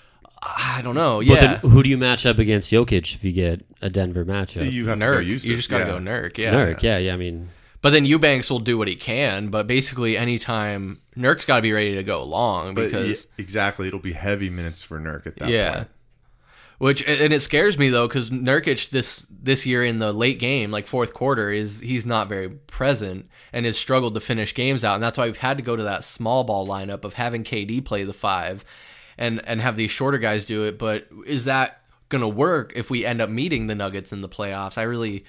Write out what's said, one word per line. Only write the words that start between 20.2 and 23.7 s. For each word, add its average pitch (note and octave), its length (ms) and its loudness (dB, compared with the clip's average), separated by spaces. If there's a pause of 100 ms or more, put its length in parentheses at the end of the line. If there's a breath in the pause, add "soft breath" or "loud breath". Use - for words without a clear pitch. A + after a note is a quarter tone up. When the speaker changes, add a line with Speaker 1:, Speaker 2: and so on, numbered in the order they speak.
Speaker 1:
game, A#2+ 320 -2
like, G#2 160 -6
fourth A#2+ 260 -2
quarter, B2 360 0
is, G#2 300 -4
he's A#2+ 260 -4
not A2 220 0
very F#2+ 220 -6
present G#2+ 800 -4 (240 soft breath)
and A#2 120 -4
has A2+ 120 -2